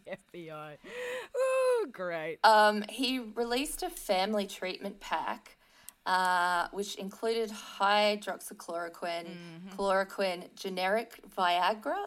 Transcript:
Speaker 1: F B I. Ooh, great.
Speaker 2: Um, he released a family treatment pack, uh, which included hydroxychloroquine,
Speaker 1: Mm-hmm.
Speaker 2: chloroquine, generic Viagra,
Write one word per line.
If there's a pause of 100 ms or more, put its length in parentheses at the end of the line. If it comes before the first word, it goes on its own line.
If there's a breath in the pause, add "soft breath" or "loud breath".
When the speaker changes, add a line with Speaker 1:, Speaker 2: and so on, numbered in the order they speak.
Speaker 1:
F (120)
B
I. (580 loud breath)
Ooh,
great.
Speaker 2:
Um,
he
released
a
family
treatment
pack, (480 loud breath)
uh,
which
included
hydroxychloroquine,
Speaker 1:
Mm-hmm.
Speaker 2:
chloroquine,
generic (180)
Viagra,